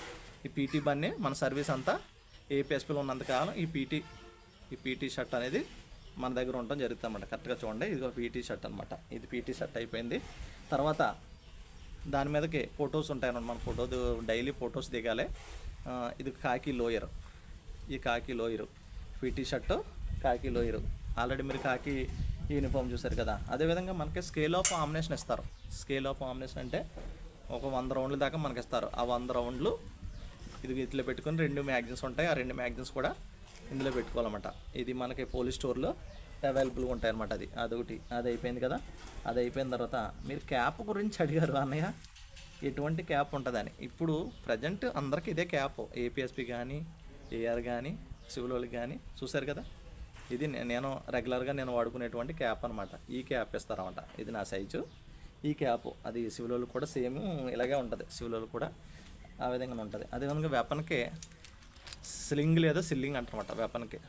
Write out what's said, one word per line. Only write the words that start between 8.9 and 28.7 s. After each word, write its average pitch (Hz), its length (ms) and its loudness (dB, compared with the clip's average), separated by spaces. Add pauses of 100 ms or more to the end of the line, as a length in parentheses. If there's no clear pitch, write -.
ఇది 120 140 -8
పీటీ 123 260 -2
షర్ట్ 117 240 -4
అయిపోయింది. 117 440 -2 (500)
తర్వాత 147 440 4 (920)
దాని 139 220 4
మీదకి 151 480 2
ఫొటోస్ 147 340 2
ఉంటాయన్నమాట. 120 460 0
మన - 0 -
ఫోటో 120 300 0 (380)
డైలీ 120 260 4
ఫొటోస్ 127 380 -2
దిగాలి. 117 400 2 (580)
ఆ, 123 320 -2
ఇది 131 120 -2
కాకి 127 400 2
లోయర్, 117 340 4 (880)
ఈ 131 60 0
కాకి 123 360 0
లోయర్, 113 320 0 (580)
పీటీ 127 220 0
షర్ట్, 139 280 2 (500)
కాకి 127 260 4
లోయర్. 117 280 4 (460)
Already 135 200 2
మీరు 135 140 0
కాకి 131 520 2 (420)
యూనిఫామ్ 135 400 4
చూశారు 120 240 0
కదా. 110 360 2
అదేవిధంగా 170 420 4
మనకి 156 260 0
scale 156 360 2
of 185 80 6
ammunition 160 500 2
ఇస్తారు. 120 300 0 (380)
Scale 135 260 0
of 135 100 0
ammunition 131 420 -6
అంటే 131 320 -2 (580)
ఒక 123 160 -2
వంద 131 260 2
రౌండ్ల 135 260 2
దాకా 139 200 4
మనకి 135 220 0
ఇస్తారు. 117 360 0